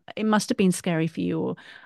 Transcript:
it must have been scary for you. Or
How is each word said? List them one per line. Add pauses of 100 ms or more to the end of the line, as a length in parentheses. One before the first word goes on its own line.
(160)
it
must
have
been
scary
for
you.
Or (300)